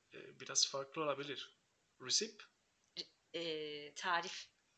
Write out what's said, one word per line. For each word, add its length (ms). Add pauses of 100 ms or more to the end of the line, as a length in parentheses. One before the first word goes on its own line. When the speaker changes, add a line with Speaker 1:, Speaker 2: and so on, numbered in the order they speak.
(140)
Speaker 1:
e, 260
biraz 280
farklı 360
olabilir. 540 (440)
Resip? 420 (880)
Speaker 2:
E, 640
tarif. 500 (320)